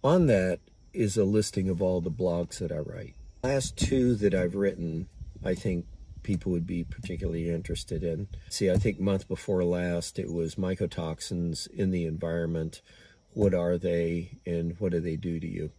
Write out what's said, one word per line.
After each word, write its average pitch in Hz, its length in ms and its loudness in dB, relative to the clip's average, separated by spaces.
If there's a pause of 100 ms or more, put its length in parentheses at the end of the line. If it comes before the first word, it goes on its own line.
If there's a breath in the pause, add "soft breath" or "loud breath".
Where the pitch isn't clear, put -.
on 165 220 6
that 92 340 4 (320)
is 104 240 0
a 107 80 6
listing 101 440 2
of 90 140 0
all 92 180 2
the 85 120 -2
blogs 87 480 0
that 85 100 -4
I 80 80 -4
write. - 380 -10 (260)
Last 131 340 0
two 123 380 4
that 101 200 4
I've 90 200 2
written, 87 540 0 (360)
I 92 100 2
think 87 320 -2 (360)
people 95 300 -2
would 85 120 0
be 85 200 -4
particularly 85 680 -4
interested 82 540 -4
in. 85 240 -2 (200 loud breath)
See, 95 220 2
I 90 60 6
think 101 240 2
month 95 260 2
before 92 380 0
last, 87 560 0
it - 120 -4
was 82 220 -2
mycotoxins 87 1160 -2
in 95 180 0
the 87 140 0
environment. 82 760 -2 (520 loud breath)
What 101 180 4
are 87 240 2
they 85 680 0
and 85 320 -2
what 95 140 0
do 87 80 2
they 80 160 -4
do 82 240 -4
to 85 80 -6
you? 80 300 -6